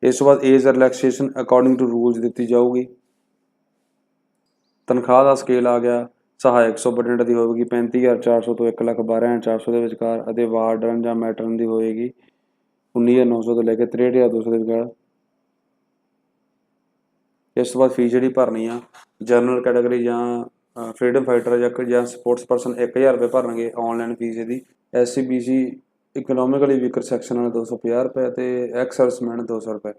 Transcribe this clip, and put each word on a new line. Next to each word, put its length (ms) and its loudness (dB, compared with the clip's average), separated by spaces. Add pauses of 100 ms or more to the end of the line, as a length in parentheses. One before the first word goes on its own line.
ਇਸ 140 2
ਤੋਂ 100 4
ਬਾਅਦ 120 8
age 320 4
relaxation 540 2 (160)
according 400 4
to 60 2
rules 340 0
ਦਿੱਤੀ 240 -4
ਜਾਊਗੀ। 420 2 (2000)
ਤਨਖਾਹ 360 4
ਦਾ 120 6
ਸਕੇਲ 320 0
ਆ 120 2
ਗਿਆ, 300 0 (300)
ਸਹਾਇਕ 380 4
ਸੁਪਰਡੈਂਟ 440 0
ਦੀ 120 2
ਹੋਵੇਗੀ 300 0
ਪੈਂਤੀ 360 -2
ਹਜ਼ਾਰ 180 2
ਚਾਰ 240 2
ਸੌ 120 -4
ਤੋਂ 140 0
ਇੱਕ 140 -2
ਲੱਖ 180 -2
ਬਾਰਾਂ 280 0
ਹਜ਼ਾਰ 140 0
ਚਾਰ 180 -2
ਸੌ 120 -6
ਦੇ 100 0
ਵਿਚਕਾਰ 500 -4
ਅਤੇ 140 0
ਵਾਰਡਨ 560 -2
ਜਾਂ 140 -2
ਮੈਟਰਨ 420 -4
ਦੀ 80 -2
ਹੋਏਗੀ 480 -4 (840)
ਉੱਨੀ 180 4
ਹਜ਼ਾਰ 120 6
ਨੌ 160 0
ਸੌ 140 -2
ਤੋਂ 80 0
ਲੈ 120 2
ਕੇ 100 0
ਤਰੇਹਠ 300 0
ਹਜ਼ਾਰ 140 4
ਦੋ 120 -2
ਸੌ 100 -4
ਦੇ 60 0
ਵਿਚਕਾਰ। 320 -2 (2750)
ਇਸ 140 -2
ਤੋਂ 80 -6
ਬਾਅਦ 120 4
ਫੀਸ 200 0
ਜਿਹੜੀ 180 2
ਭਰਨੀ 380 -2
ਆ, 140 -8 (420)
ਜਨਰਲ 400 2
ਕੈਟਾਗਰੀ 400 0
ਜਾਂ, 420 -4
ਅ, 460 -14
ਫਰੀਡਮ 320 0
ਫਾਈਟਰ 340 0
ਜਾਂ, 260 -2
ਜਾਂ 220 0
ਸਪੋਰਟਸ 400 -4
ਪਰਸਨ 340 -2
ਇੱਕ 180 -2
ਹਜ਼ਾਰ 160 4
ਰੁਪਏ 140 0
ਭਰਨਗੇ 500 -2
ਆਨਲਾਈਨ 380 -4
ਫੀਸ 220 -8
ਇਹਦੀ। 240 -8 (320)
ਐਸ 220 0
ਸੀ 60 -2
ਬੀ 180 -2
ਸੀ 420 -2 (360)
ਇਕਨੋਮਿਕਲੀ 640 0
ਵੀਕਰ 220 -2
ਸੈਕਸ਼ਨ 360 -6
ਵਾਲੇ 140 -2
ਦੋ 120 -4
ਸੌ 140 -8
ਪੰਜਾਹ 260 -2
ਰੁਪਏ 280 -4
ਤੇ 400 -6
ਐਕਸ 260 -6
ਸਰਵਿਸਮੈਨ 480 -2
ਦੋ 140 -6
ਸੌ 140 -10
ਰੁਪਏ। 260 -12